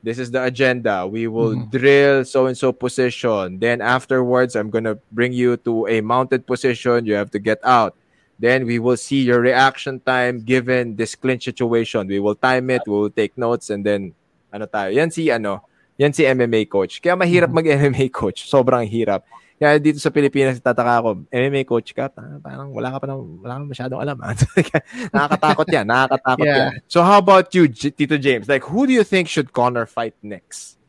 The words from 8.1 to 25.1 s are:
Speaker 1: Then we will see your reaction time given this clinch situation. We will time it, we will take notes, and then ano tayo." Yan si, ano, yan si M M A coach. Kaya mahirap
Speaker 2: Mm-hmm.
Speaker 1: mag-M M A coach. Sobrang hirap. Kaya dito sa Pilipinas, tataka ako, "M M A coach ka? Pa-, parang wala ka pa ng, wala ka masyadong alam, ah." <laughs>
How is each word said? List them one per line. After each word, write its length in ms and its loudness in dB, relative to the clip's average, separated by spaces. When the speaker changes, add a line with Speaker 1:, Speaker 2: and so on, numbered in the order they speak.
Speaker 1:
Then 240 2
we 160 -2
will 160 0
see 320 -4
your 160 4
reaction 560 2
time 480 -2
given 480 0
this 160 -4
clinch 320 -4
situation. 640 -2
We 160 -2
will 160 -2
time 320 0
it, 160 -2
we 80 -2
will 160 0
take 240 -2
notes, 320 -4
and 160 -6
then 320 -2
ano 80 -10
tayo." 320 -4
Yan 160 2
si, 160 -4
ano, 320 -2
yan 160 2
si 80 2
M 160 2
M 160 2
A 80 2
coach. 400 -4
Kaya 160 0
mahirap 320 2
Speaker 2:
Mm-hmm. 240 0
Speaker 1:
mag-M 160 2
M 80 -2
A 80 2
coach. 400 -6
Sobrang 400 2
hirap. 400 -2
Kaya 160 4
dito 240 2
sa 80 -2
Pilipinas, 560 2
tataka 400 2
ako, 60 0
"M 240 -2
M 80 -4
A 80 -4
coach 240 -2
ka? 160 -6
Pa-, 320 -16
parang 320 -16
wala 240 -8
ka 80 -10
pa 80 -8
ng, 320 -14
wala 160 -12
ka 80 -12
masyadong 320 -10
alam, 240 -8
ah." 80 -8
<laughs> 400 -6